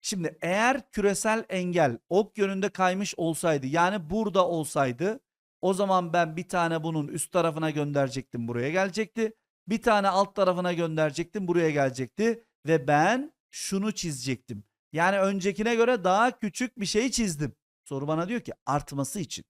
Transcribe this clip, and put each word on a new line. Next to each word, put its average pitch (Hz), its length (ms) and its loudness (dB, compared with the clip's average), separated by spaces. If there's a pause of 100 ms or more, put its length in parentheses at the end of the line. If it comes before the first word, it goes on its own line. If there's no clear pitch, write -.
Şimdi 160 400 -4
eğer 220 480 0
küresel 214 580 0
engel 175 500 2 (100)
ok 196 300 0
yönünde 196 300 0
kaymış 190 480 -2
olsaydı, 160 500 0
yani 170 440 0
burada 196 380 2
olsaydı, 156 720 -2 (400)
o 185 140 2
zaman 185 380 2
ben 165 240 0
bir 180 120 -8
tane 165 340 0
bunun 156 260 -2
üst - 240 -8
tarafına 160 380 0
gönderecektim, 135 800 -2
buraya 120 220 -2
gelecekti. 202 600 -2 (360)
Bir 220 140 -2
tane 202 260 4
alt 196 280 2
tarafına 180 360 2
gönderecektim, 165 760 -2
buraya 170 220 4
gelecekti. 143 720 0 (220)
Ve 147 220 2
ben 202 440 2 (180)
şunu 196 420 -4
çizecektim. 127 720 -6 (280)
Yani 180 260 2
öncekine 202 560 0
göre 233 300 2
daha 208 340 2
küçük 226 420 -6
bir 196 60 -4
şey 226 240 0
çizdim. 151 440 -2 (300)
Soru 139 240 -6
bana 165 200 -2
diyor 240 120 -4
ki - 120 -12 (140)
artması 143 540 -4
için. - 300 -10